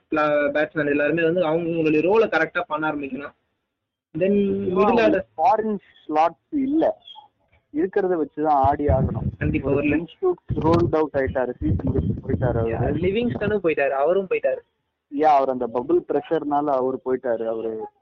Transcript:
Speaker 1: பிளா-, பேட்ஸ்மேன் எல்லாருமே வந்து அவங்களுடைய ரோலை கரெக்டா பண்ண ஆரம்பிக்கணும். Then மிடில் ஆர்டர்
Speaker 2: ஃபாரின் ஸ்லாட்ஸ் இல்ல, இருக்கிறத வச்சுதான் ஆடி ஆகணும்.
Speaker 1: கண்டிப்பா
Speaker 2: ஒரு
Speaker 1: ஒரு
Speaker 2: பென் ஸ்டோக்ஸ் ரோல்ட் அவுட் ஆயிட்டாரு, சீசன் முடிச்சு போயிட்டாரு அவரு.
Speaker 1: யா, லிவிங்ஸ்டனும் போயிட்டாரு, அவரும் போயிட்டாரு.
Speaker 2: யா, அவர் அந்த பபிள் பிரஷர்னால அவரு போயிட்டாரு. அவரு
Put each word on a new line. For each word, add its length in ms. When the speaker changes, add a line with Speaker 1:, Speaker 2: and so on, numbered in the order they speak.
Speaker 1:
பிளா-, 440
பேட்ஸ்மேன் 440
எல்லாருமே 280
வந்து 200
அவங்களுடைய 640
ரோலை 240
கரெக்டா 380
பண்ண 200
ஆரம்பிக்கணும். 480
Then 200
மிடில் 340
ஆர்டர் 260
Speaker 2:
ஃபாரின் 500
ஸ்லாட்ஸ் 720
இல்ல, 200
இருக்கிறத 440
வச்சுதான் 460
ஆடி 240
ஆகணும். 500
Speaker 1:
கண்டிப்பா 320
Speaker 2:
ஒரு 100
Speaker 1:
ஒரு 100
Speaker 2:
பென் 200
ஸ்டோக்ஸ் 540
ரோல்ட் 340
அவுட் 200
ஆயிட்டாரு, 400
சீசன் 300
முடிச்சு 340
போயிட்டாரு 380
அவரு. 140
Speaker 1:
யா, 80
லிவிங்ஸ்டனும் 640
போயிட்டாரு, 300
அவரும் 360
போயிட்டாரு. 320
Speaker 2:
யா, 240
அவர் 180
அந்த 140
பபிள் 400
பிரஷர்னால 680
அவரு 280
போயிட்டாரு. 440
அவரு 240